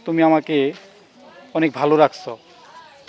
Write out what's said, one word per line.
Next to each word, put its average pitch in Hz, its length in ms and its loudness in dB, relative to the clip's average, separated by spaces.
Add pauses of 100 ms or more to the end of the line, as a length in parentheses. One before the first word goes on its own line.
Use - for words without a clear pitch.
"তুমি 165 180 0
আমাকে 156 500 0 (800)
অনেক 160 200 -2
ভালো 147 240 0
রাখছো।" 127 400 0 (720)